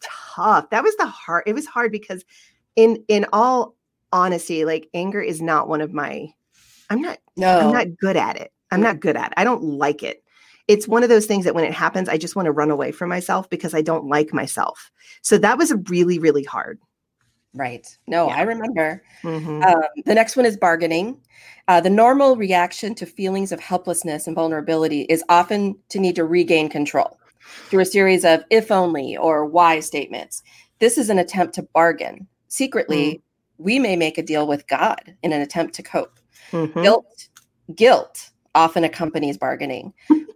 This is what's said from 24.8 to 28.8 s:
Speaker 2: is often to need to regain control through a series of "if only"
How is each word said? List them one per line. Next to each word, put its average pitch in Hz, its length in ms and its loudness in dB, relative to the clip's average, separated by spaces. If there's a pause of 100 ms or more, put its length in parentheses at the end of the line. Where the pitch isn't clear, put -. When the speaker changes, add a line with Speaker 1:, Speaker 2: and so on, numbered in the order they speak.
Speaker 2:
is 165 260 0
often 196 460 2 (140)
to 202 100 -6
need 180 160 2
to 175 100 0
regain 160 440 2
control - 500 -4 (500)
through 190 120 4
a 185 40 4
series 190 380 2
of 160 260 4
"if 220 220 2
only" 165 460 -2